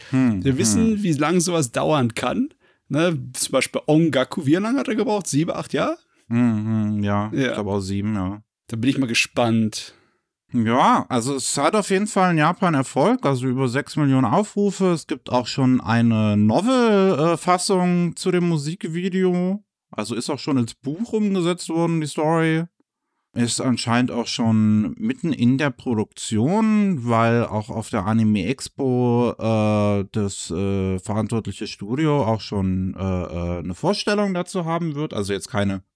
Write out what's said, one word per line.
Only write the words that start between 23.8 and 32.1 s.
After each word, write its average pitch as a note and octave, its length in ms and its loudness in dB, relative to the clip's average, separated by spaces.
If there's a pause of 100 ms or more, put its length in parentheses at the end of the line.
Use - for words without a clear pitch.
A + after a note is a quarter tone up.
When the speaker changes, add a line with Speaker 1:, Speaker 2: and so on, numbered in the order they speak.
Speaker 1:
auch A2+ 160 -4
schon G#2+ 720 2
mitten C3 360 -2
in B2 240 2
der D3 100 0
Produktion, C#3+ 1400 0
weil A#2 380 2
auch G#2 240 -4
auf G#2+ 220 -8
der G2 160 -2
Anime G#2+ 400 2
Expo, B2 920 0
äh, G#2+ 720 2
das, G2+ 400 -6
äh, F#2+ 480 -2
verantwortliche G#2 680 -4
Studio C#3+ 580 -2